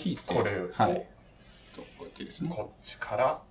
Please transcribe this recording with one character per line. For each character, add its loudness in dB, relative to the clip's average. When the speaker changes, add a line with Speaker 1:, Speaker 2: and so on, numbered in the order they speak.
Speaker 1:
引 0
い -4
て。 -6
Speaker 2:
こ 4
れ 0
を。 -4
Speaker 1:
は 6
い。 0
こ -12
っ -14
ち -10
で -14
す -8
ね。 0
Speaker 2:
こ -6
っ -16
ち -8
か -4
ら。 4